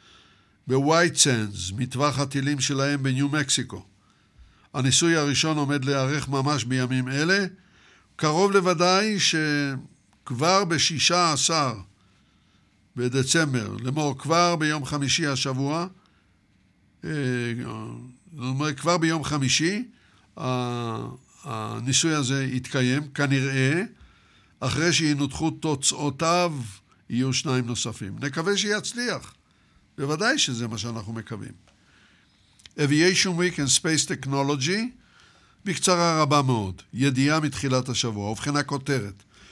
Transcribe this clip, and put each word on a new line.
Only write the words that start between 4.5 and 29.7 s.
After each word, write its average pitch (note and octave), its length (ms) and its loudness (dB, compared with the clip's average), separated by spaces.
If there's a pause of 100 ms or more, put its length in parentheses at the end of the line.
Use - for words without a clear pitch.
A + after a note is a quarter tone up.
הניסוי C#3+ 420 4
הראשון D3+ 400 2
עומד C#3+ 280 0
להיערך C#3 440 0
ממש C3+ 360 0
בימים B2+ 440 0
אלה. E3+ 380 2 (680)
קרוב E3+ 360 2
לוודאי F#3 680 4
שכבר D3 1400 0
בשישה E3+ 680 2
עשר C#3+ 420 2 (1200)
בדצמבר, B2+ 840 0
לאמור, C#3 360 -2
כבר E3+ 380 2
ביום D3+ 280 0
חמישי D3 420 -2
השבוע, C#3 600 -2 (1160)
אה, D#3+ 60 -6 (1200)
זאת C3+ 120 -10
אומרת, C3+ 360 -4
כבר E3+ 180 2
ביום D#3+ 260 2
חמישי, D3+ 600 0 (540)
ה-, A#2+ 680 -4 (380)
הניסוי A#2 720 -2
הזה C3+ 300 0
יתקיים, B2+ 640 -2
כנראה, C#3 760 0 (760)
אחרי C#3+ 320 0
שינותחו D3 580 0
תוצאותיו, D#3+ 1000 0 (580)
יהיו B2+ 220 0
שניים B2+ 340 0
נוספים. A2 540 -6
נקווה D#3+ 360 -2
שיצליח. G#3 760 -4 (640)